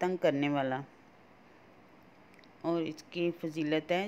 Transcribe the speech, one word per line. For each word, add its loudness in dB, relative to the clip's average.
तंग 0
करने 4
वाला। 0
और 0
इसकी -4
फजीलत -2
है, 2